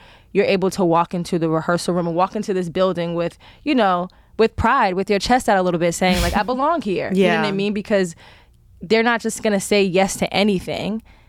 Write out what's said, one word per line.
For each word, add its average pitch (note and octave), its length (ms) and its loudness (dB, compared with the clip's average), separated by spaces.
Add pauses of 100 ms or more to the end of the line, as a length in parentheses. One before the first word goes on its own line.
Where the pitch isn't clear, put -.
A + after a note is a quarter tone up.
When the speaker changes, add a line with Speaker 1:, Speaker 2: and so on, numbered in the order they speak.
(320)
Speaker 1:
you're F#3+ 140 2
able F#3+ 240 2
to F#3+ 140 -2
walk E3+ 300 2
into F3 240 -4
the D#3+ 100 0
rehearsal E3+ 460 -2
room F3 120 -2
and E3+ 100 -4
walk F#3 200 0
into G#3+ 180 -4
this F#3 140 -2
building E3+ 460 -2
with, E3+ 220 -4 (280)
you D4 100 0
know, F#3 340 2 (300)
with A3 180 2
pride, A3+ 380 2
with F#3+ 160 -2
your G3+ 80 2
chest B3 320 2
out G3 80 4
a F#3 40 2
little F3 180 0
bit, F3 120 2
saying, F#3 300 0
like, F3 120 0
"I G#3 80 0
belong C4 380 -2
here." F3+ 300 -4
Speaker 2:
<laughs> G3 40 -2
Yeah. G3 120 2
Speaker 1:
You - 120 4
know - 40 0
what G#3 60 -2
I G3+ 40 -4
mean? G3 220 -2
Because G3 420 -2 (640)
they're A3 220 2
not A#3 180 0
just - 220 -6
gonna G#3 180 0
say G3+ 220 2
yes F#3+ 340 2
to - 160 -4
anything, F#3 720 -2 (260)